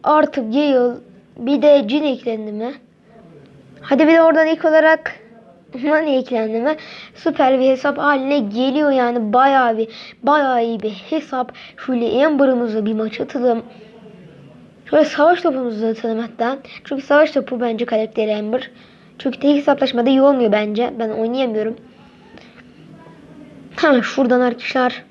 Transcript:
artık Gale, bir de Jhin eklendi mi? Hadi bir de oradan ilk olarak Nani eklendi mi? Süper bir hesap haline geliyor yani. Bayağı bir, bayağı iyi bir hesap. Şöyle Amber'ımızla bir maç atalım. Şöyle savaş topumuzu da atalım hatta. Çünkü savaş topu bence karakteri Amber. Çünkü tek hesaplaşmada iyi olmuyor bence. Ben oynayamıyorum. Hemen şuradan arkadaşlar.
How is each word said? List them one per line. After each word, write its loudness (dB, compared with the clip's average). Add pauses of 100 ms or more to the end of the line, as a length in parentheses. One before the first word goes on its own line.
artık 0
Gale, 2 (420)
bir -2
de 6
Jhin -2
eklendi -6
mi? -8 (1080)
Hadi 2
bir 6
de 6
oradan 4
ilk -2
olarak 2 (680)
Nani 0
eklendi -4
mi? -2 (380)
Süper 0
bir 4
hesap -2
haline 0
geliyor 0
yani. 0
Bayağı 2
bir, -4 (340)
bayağı 2
iyi -6
bir -4
hesap. -6 (340)
Şöyle 0
Amber'ımızla 0
bir -2
maç -6
atalım. -2 (1300)
Şöyle 4
savaş 2
topumuzu -4
da 0
atalım -4
hatta. -6 (260)
Çünkü -8
savaş 4
topu -4
bence -4
karakteri -2
Amber. -6 (480)
Çünkü -6
tek 4
hesaplaşmada 0
iyi 4
olmuyor 4
bence. -2
Ben -4
oynayamıyorum. -4 (2000)
Hemen 4
şuradan 0
arkadaşlar. -2